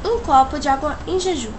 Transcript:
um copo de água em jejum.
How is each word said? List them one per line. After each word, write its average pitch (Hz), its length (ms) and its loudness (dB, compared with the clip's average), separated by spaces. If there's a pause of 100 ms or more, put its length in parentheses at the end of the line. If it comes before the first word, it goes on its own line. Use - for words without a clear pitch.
um 466 160 0
copo 277 400 4
de 285 80 -4
água 277 300 -2 (100)
em 359 120 0
jejum. 294 380 -4